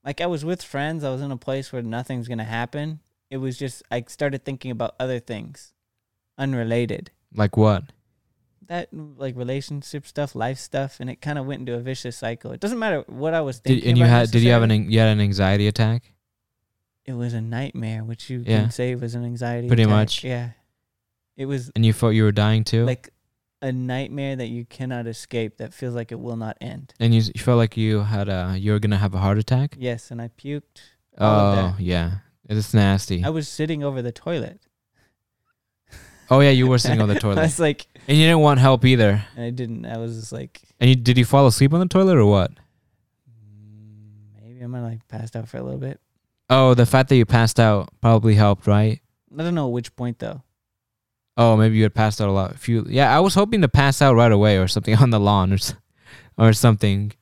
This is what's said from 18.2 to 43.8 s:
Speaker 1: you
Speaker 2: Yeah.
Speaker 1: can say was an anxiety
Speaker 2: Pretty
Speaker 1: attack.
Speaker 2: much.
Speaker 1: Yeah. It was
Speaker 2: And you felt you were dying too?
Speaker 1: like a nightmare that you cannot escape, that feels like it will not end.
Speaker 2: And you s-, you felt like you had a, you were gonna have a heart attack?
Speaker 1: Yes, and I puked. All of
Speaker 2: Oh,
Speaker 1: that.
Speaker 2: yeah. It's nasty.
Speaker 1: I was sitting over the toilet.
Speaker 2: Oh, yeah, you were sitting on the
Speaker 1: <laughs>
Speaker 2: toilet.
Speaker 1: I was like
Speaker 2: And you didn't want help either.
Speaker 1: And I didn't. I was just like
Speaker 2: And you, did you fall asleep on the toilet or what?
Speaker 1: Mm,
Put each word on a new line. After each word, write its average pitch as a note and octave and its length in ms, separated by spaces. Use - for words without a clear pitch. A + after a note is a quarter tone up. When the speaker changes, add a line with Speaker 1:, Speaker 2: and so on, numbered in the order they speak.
Speaker 1:
you B2 160
Speaker 2:
Yeah. A2 160
Speaker 1:
can A#2+ 80
say B2 240
was A#2+ 200
an A#2+ 100
anxiety A#2+ 440
Speaker 2:
Pretty A#2+ 140
Speaker 1:
attack. G#2+ 120
Speaker 2:
much. G#2+ 300
Speaker 1:
Yeah. A#2+ 260
It C3+ 100
was C3+ 280
Speaker 2:
And A2+ 120
you A2 60
felt A2 220
you A2 100
were G#2 80
dying G#2+ 320
too? A#2 200
Speaker 1:
like B2 260
a C3 100
nightmare C3 640
that B2 120
you A#2+ 180
cannot B2+ 400
escape, A2+ 500
that A2+ 180
feels B2 200
like A#2 180
it A#2 80
will A#2+ 160
not A2 240
end. - 400
Speaker 2:
And A#2 140
you A2+ 60
s-, A2 140
you G#2+ 60
felt B2 180
like A2+ 180
you A2 260
had G#2 260
a, F#2 300
you G#2 140
were G#2 60
gonna G#2 200
have G2 160
a F#2+ 40
heart G2 200
attack? B2+ 400
Speaker 1:
Yes, A#2+ 340
and A#2 100
I A#2+ 60
puked. C#3+ 340
All G#2 80
of G2+ 180
Speaker 2:
Oh, F#2 140
Speaker 1:
that. F#2+ 80
Speaker 2:
yeah. F2 300
It's G#2+ 260
nasty. G2 500
Speaker 1:
I C#3+ 60
was D#3+ 180
sitting D#3 340
over C3+ 200
the A#2+ 100
toilet. E3+ 480
Speaker 2:
Oh, C3 80
yeah, C#3+ 100
you B2+ 180
were B2+ 100
sitting A2+ 220
on G#2 80
the G2+ 60
Speaker 1:
<laughs> G2 60
Speaker 2:
toilet. G2+ 180
Speaker 1:
I D#3+ 40
was D#3+ 160
like D3+ 280
Speaker 2:
And C#3+ 100
you D#3 80
didn't E3 160
want C#3+ 200
help C3 240
either. G#2+ 400
Speaker 1:
And A#2+ 100
I A#2+ 60
didn't. A#2 340
I A2+ 140
was A#2 200
just A2 140
like - 280
Speaker 2:
And B2 120
you, C3 60
did B2 220
you B2 60
fall C#3 220
asleep C3+ 260
on E3+ 80
the F#3 80
toilet F#3+ 280
or A2 100
what? G2+ 260
Speaker 1:
Mm, G#2 1120